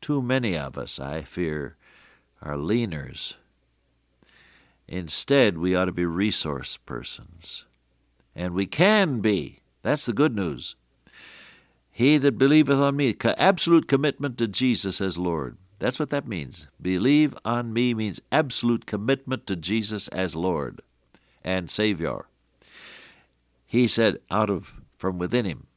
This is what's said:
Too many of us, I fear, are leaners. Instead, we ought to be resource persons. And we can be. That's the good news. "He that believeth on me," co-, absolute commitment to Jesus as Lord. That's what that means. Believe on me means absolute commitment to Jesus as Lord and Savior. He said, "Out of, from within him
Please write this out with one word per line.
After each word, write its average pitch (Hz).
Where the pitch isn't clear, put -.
Too 143
many 120
of 71
us, 62
I 73
fear, 76
are 73
leaners. 80
Instead, 92
we 92
ought 90
to 90
be 87
resource 82
persons. -
And 90
we 98
can 175
be. 98
That's 135
the 117
good 139
news. 87
"He 139
that 135
believeth 139
on 139
me," 139
co-, -
absolute 170
commitment 139
to 117
Jesus 104
as 90
Lord. 80
That's 123
what 147
that 143
means. 82
Believe 135
on 117
me 123
means 110
absolute 120
commitment 127
to 101
Jesus 101
as 90
Lord 80
and 92
Savior. 82
He 120
said, 110
"Out 107
of, -
from 92
within 98
him 82